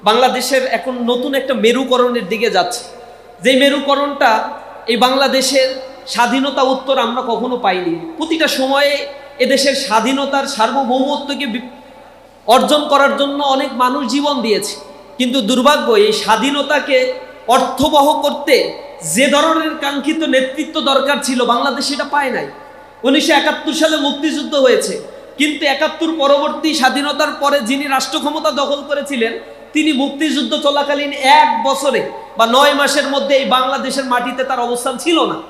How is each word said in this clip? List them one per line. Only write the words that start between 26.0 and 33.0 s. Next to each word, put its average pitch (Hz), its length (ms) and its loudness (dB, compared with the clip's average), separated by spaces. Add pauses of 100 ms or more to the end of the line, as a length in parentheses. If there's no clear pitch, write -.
পরবর্তী 294 560 2
স্বাধীনতার 285 640 0
পরে 285 240 0
যিনি 277 240 -2
রাষ্ট্র 269 340 -2
ক্ষমতা 302 320 -2
দখল 277 360 -2
করেছিলেন, 277 440 -2 (400)
তিনি 302 200 2
মুক্তিযুদ্ধ 277 600 -2 (100)
চলাকালীন 285 500 0 (280)
এক 302 80 6 (140)
বছরে 269 380 0 (360)
বা 226 100 4
নয় 277 280 6
মাসের 277 340 2